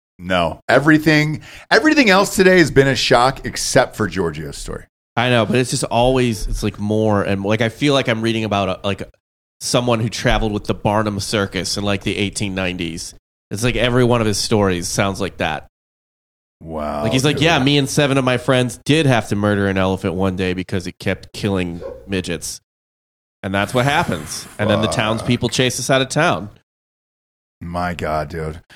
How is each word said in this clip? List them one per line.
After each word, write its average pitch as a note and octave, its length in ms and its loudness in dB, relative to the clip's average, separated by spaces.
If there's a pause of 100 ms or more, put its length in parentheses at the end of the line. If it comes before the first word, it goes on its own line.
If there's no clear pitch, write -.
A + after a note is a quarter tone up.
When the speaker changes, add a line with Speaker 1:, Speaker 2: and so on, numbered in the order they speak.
(200)
Speaker 1:
no. F2 400 0 (100)
Everything, D3+ 720 4 (300)
everything C#4+ 380 4
else F#3+ 260 4
today F#3 240 6
has D3+ 120 4
been C3+ 160 4
a C3 80 2
shock B2 500 2
except - 500 0
for G#2+ 140 0
Giorgio's D#2 480 -6
story. - 280 -12 (300)
Speaker 2:
I B2 140 2
know, A#2 160 4
but G#2 100 0
it's B2+ 160 0
just C3+ 140 -4
always, B2 600 2
it's, - 160 -4
like, G#2 160 -4
more G#2 440 2
and, G2 200 -2
like, G#2+ 180 0
I A2+ 80 0
feel C#3+ 240 0
like C3 140 0
I'm A2+ 140 0
reading A2+ 220 0
about G2+ 260 0
a, F#2 180 -6
like, G2 140 -4 (600)
someone B2 380 0
who A#2 100 -2
traveled A2 420 0
with G#2 140 -4
the A2 80 -2
Barnum G#2 460 0
Circus G2 580 -2
in, G2+ 60 -6
like, G2+ 200 -2
the G2 140 -2
eighteen G2 360 -4
nineties. F2+ 600 -6 (360)
It's G2+ 140 -6
like A#2+ 140 0
every B2 260 2
one A#2+ 180 2
of G#2+ 60 0
his G2+ 100 0
stories F#2+ 520 0
sounds G2 320 -2
like F2+ 160 -6
that. D#2 300 -4 (960)
Speaker 1:
Wow, D2+ 420 -6
Speaker 2:
Like, D3 100 0
he's B2+ 100 2
like, C#3+ 140 2
Speaker 1:
dude. C3+ 60 0
Speaker 2:
"Yeah, D#3+ 160 4
me C#3+ 180 2
and C3+ 120 0
seven C#3 280 2
of C3 80 0
my B2+ 120 2
friends B2+ 460 0
did D3+ 220 2
have A#2+ 240 2
to G#2+ 60 -2
murder G2+ 320 2
an F#2+ 100 0
elephant F#2+ 380 0
one F#2+ 200 0
day F#2 180 -2
because F2+ 340 -6
it F2 120 -12
kept - 340 -6
killing F2+ 480 -4 (260)
midgets." F2+ 520 -6 (840)
And G2 120 -4
that's G2+ 180 2
what B2 120 2
happens. A#2+ 640 -2 (120)
And G#2+ 100 0
then G#2 120 2
the A2 60 0
Speaker 1:
Fuck. - 100 -4
Speaker 2:
townspeople A2+ 520 -2
chase B2+ 300 0
us B2 100 -4
out C3+ 120 2
of B2+ 80 -4
town. A#2 400 -2 (1120)
Speaker 1:
My F2 340 -4
God, D#2 340 -4
dude. D#2+ 320 -8 (140)